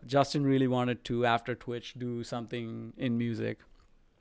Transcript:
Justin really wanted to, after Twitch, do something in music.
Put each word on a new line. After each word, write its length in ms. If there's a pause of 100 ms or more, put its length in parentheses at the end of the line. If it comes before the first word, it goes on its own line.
Justin 400
really 220
wanted 380
to, 200
after 300
Twitch, 420
do 240
something 760
in 220
music. 400 (640)